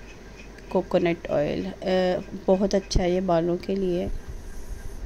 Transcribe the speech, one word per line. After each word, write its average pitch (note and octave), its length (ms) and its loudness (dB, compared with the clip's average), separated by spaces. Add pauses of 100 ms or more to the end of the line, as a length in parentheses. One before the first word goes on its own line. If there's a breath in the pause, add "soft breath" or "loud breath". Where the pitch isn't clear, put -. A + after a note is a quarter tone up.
(720)
कोकोनट F3 580 2
ऑयल। D3 340 0
अ, F#3 560 0 (260)
बहुत G3 280 4
अच्छा G3 280 2
है F3 100 4
ये F#3 80 4
बालों F3 360 4
के G3 180 -4
लिए। F#3+ 360 0 (960)